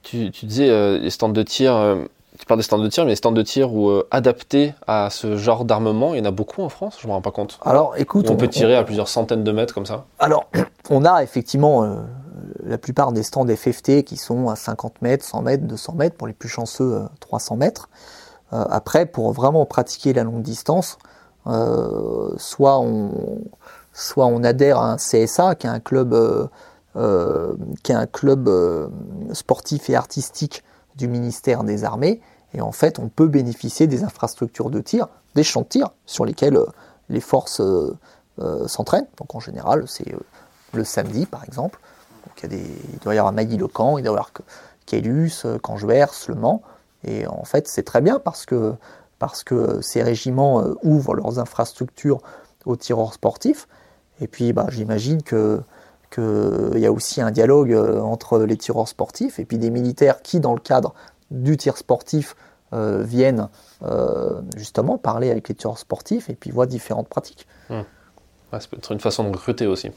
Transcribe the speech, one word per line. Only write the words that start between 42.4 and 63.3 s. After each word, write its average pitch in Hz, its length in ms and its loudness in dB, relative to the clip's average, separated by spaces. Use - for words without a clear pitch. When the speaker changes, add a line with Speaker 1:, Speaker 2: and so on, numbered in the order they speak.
Speaker 2:
y - 20 -14
a 101 120 -10
des, 92 120 -10
il - 60 -14
doit 104 140 -2
y 107 40 4
avoir 101 160 4
Mailly-le-Camp, 110 640 0
il 131 60 -4
doit 110 100 0
y - 20 2
avoir - 160 -4
Caylus, 131 480 0
euh, 113 160 -4
Canjuers, 110 460 2
Le 117 60 -6
Mans. 127 260 0
Et 107 240 -6
en - 160 -10
fait, - 240 -2
c'est - 160 -4
très - 180 0
bien 226 160 4
parce - 300 -6
que, 117 260 0
parce - 240 -8
que 113 380 -2
ces - 200 -4
régiments, 127 600 2
euh, - 200 -2
ouvrent 151 320 2
leurs 113 240 -2
infrastructures 123 840 -2
aux 120 100 -2
tireurs 113 380 -2
sportifs. - 540 -2
Et 131 80 -6
puis, 120 240 0
bah, 107 180 0
j'imagine 113 520 -2
que, 107 400 0
que 107 640 0
il 113 60 2
y 107 80 4
a 107 40 6
aussi 117 300 -2
un 113 100 0
dialogue, 127 400 6
euh, 107 300 2
entre 113 380 0
les 110 180 2
tireurs - 300 -4
sportifs - 520 -6
et 123 60 -6
puis 113 140 -6
des 113 100 0
militaires 123 520 2
qui, - 180 -2
dans 123 140 2
le 117 60 -2
cadre - 360 -2
du 139 260 0
tir - 220 -4
sportif, - 580 -4
euh, 107 300 -2
viennent, 120 440 0